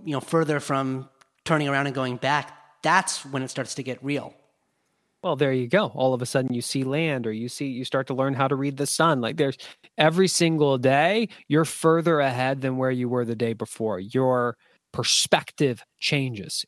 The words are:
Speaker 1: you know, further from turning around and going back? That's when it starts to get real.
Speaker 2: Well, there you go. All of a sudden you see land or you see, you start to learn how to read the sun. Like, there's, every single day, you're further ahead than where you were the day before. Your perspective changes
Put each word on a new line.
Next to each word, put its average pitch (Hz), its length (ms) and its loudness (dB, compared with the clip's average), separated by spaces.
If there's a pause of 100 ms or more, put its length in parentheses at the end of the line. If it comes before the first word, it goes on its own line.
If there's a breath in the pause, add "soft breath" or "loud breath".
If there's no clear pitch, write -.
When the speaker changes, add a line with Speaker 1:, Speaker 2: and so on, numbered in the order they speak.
Speaker 1:
you 156 120 -6
know, 131 60 -2
further 151 380 0
from 131 520 -4 (340)
turning 151 240 2
around 139 180 0
and 135 80 -4
going 127 220 -4
back? 143 400 -2 (260)
That's 170 440 2
when 135 160 -4
it 131 60 -6
starts - 280 -6
to 139 60 -6
get 123 220 -8
real. 139 300 -4 (880)
Speaker 2:
Well, 175 140 -2
there 139 180 2
you 127 140 0
go. 180 200 2
All 131 280 0
of 123 80 -2
a 127 40 -6
sudden 131 280 -2
you 120 80 -4
see 135 220 -4
land 139 420 -2
or 110 60 -4
you 113 160 -6
see, 143 180 -8
you 127 180 -6
start 131 220 -2
to 135 80 -4
learn 135 200 0
how 135 120 2
to 139 80 0
read 139 220 -2
the 139 100 -2
sun. 160 340 4
Like, 113 160 -4
there's, 143 220 0 (380 loud breath)
every 165 320 4
single 151 500 2
day, 156 500 2 (200 loud breath)
you're 156 160 4
further 160 560 2
ahead 131 400 0
than 131 160 -2
where 131 160 0
you 123 160 -2
were 123 160 0
the 117 100 -2
day 113 180 -2
before. 110 460 -4
Your 123 580 0 (360 soft breath)
perspective - 920 0 (160)
changes 127 680 -4